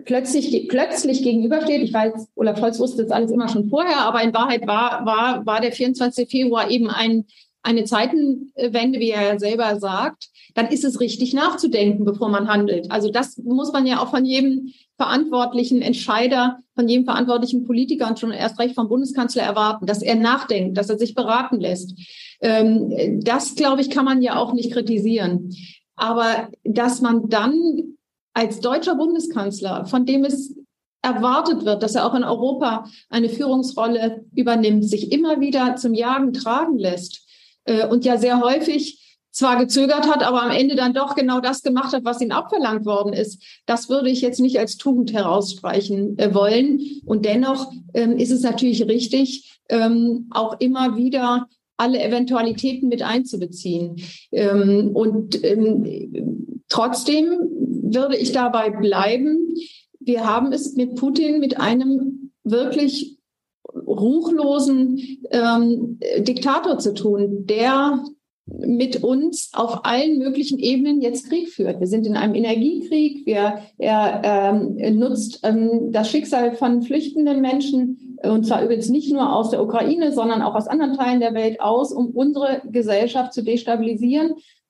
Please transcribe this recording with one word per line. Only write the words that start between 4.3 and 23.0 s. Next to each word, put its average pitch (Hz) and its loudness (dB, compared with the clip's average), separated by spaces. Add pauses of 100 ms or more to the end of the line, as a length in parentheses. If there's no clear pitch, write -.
Wahrheit 233 0
war, 220 0
war, 220 0
war 220 0
der 240 0
vierundzwanzigste 247 0
Februar 240 0
eben 233 2
ein 226 0 (400)
eine 233 2
Zeitenwende, 247 0
wie 226 0
er 208 0
ja 202 0
selber 214 -2
sagt, 202 -4 (240)
dann 233 0
ist 285 -2
es 262 -2
richtig 247 -2
nachzudenken, 226 2
bevor 202 0
man 208 0
handelt. 202 0
Also 208 0
das 240 -4
muss 254 -2
man 269 2
ja 254 0
auch 254 -6
von 262 2
jedem 262 0 (260)
verantwortlichen 247 0
Entscheider, 247 0 (160)
von 240 2
jedem 247 4
verantwortlichen 247 0
Politiker 254 0
und 226 -4
schon 226 -4
erst 220 -4
recht 247 -2
vom 226 -2
Bundeskanzler 254 -2
erwarten, 214 0
dass 202 -2
er 233 0
nachdenkt, 208 0
dass 202 -2
er 208 -2
sich 220 -2
beraten 240 0
lässt. 180 -6 (420)
Ähm, 220 2